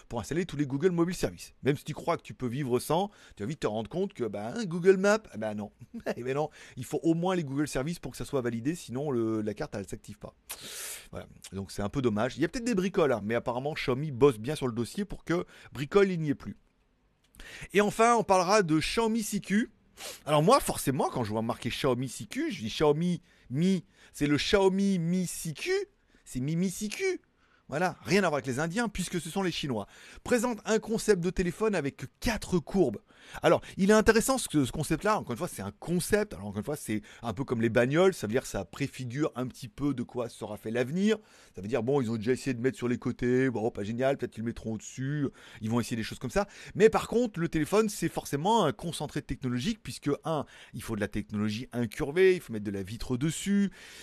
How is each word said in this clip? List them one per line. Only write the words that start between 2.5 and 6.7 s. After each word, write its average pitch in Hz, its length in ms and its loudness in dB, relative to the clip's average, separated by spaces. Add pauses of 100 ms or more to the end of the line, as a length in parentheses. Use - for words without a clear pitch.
sans, 175 320 0 (260)
tu 101 60 -10
vas 104 60 -4
vite 156 120 -8
te 151 60 0
rendre 107 220 -4
compte 185 240 -4
que, 120 120 -4
ben, 104 300 -6 (120)
Google 180 300 4
Maps, 202 220 4 (160)
eh - 40 -10
ben 214 160 -4
non. 104 180 -8 (220)
<laughs> - 220 -6
Eh 120 60 -8
ben 131 120 -4
non, 147 160 -2 (260)